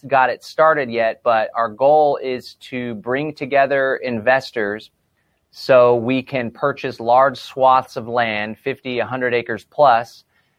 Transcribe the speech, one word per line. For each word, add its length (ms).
got 220
it 140
started 460
yet, 340
but 320
our 120
goal 540
is 320
to 260
bring 380
together 640
investors 920
so 460
we 260
can 300
purchase 480
large 400
swaths 580
of 100
land, 520
fifty, 400
a 60
hundred 280
acres 300
plus, 640